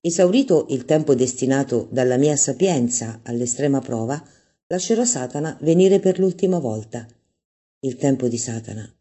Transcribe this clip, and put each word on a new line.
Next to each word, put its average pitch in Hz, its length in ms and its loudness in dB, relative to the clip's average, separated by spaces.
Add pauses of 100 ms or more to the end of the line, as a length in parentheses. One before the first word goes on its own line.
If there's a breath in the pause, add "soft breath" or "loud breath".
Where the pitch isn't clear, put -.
Esaurito 180 680 2
il 127 160 -4
tempo 151 280 2
destinato 127 760 0
dalla 127 260 2
mia 147 200 2
sapienza 135 880 -2
all'estrema 127 560 -2
prova, 117 440 -6 (440 soft breath)
lascerò 220 360 0
Satana 147 560 -4
venire 185 380 4
per 185 220 2
l'ultima 185 380 0
volta. 113 480 -6 (760)
Il 123 160 -6
tempo 131 320 0
di 117 100 -2
Satana 110 520 -10 (100)